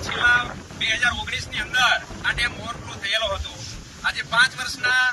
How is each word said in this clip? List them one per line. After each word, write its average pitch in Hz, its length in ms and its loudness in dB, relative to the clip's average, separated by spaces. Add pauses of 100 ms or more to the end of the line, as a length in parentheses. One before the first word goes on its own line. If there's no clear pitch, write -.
છેલ્લા 247 320 4 (400)
બે 233 120 -2
હજાર 233 300 2
ઓગણીસ 247 320 -4
ની 220 140 -4
અંદર 247 280 4 (320)
આ - 60 2
ડેમ 240 200 0 (120)
ઓવરફ્લો - 380 -8
થયેલો 214 320 0
હતો. - 180 -6 (540)
આજે - 160 -2 (100)
પાંચ 233 280 6
વર્ષના 254 520 2